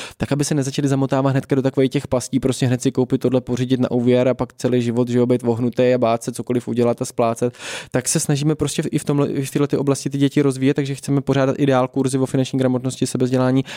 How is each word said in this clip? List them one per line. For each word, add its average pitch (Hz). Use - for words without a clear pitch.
tak -
aby 143
se 151
nezačaly 139
zamotávat 135
hnedka 135
do 135
takových 135
těch -
pastí, 127
prostě 127
hned 120
si 135
koupit 127
tohle, 127
pořídit 123
na 123
úvěr 123
a 127
pak 120
celý 123
život, 120
že 123
jo, 120
být 123
vohnutý 117
a 123
bát 117
se -
cokoliv 120
udělat 117
a 127
splácet, 120
tak 127
se -
snažíme 147
prostě 147
v, 151
i -
v -
tomhle, 143
i 135
v 131
této 143
oblasti 139
ty 139
děti 139
rozvíjet, 135
takže 139
chceme 139
pořádat 135
i 147
dál 131
kurzy 131
o 131
finanční 131
gramotnosti, 127
sebevzdělání, 127